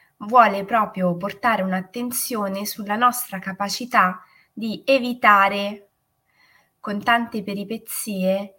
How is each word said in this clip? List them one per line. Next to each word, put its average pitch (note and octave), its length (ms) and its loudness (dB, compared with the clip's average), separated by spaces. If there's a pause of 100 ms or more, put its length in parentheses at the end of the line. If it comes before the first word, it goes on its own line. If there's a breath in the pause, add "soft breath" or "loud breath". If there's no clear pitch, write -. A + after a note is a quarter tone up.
(180 loud breath)
vuole G#3 460 4
proprio F#3+ 520 0
portare G3 460 -2
un'attenzione G3+ 1040 -4
sulla G#3 300 -6
nostra A#3+ 420 0
capacità G3 840 0 (280 loud breath)
di G#3+ 320 -8
evitare, G#3 1040 2 (880 soft breath)
con G#3 220 -6
tante A#3 420 0
peripezie, G3+ 1160 -4